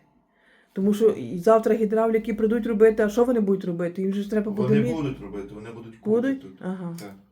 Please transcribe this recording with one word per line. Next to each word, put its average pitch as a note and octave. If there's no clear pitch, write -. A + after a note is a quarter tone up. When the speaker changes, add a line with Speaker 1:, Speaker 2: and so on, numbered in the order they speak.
Speaker 1:
Тому G3+
що G#3+
і B2+
завтра A3
гідравліки A3
прийдуть A3
робити, A3
а G#3+
що A3+
вони A#3+
будуть G3
робити? F3
Їм F#3+
же G3+
ж G3+
треба G#3+
буде G#3
Speaker 2:
Вони -
Speaker 1:
мі- -
Speaker 2:
будуть C#3
робити, G2+
вони A2
будуть -
Speaker 1:
Будуть? -
Speaker 2:
кубити A#3+
тут. -
Speaker 1:
Ага. F#3
Speaker 2:
Так. G3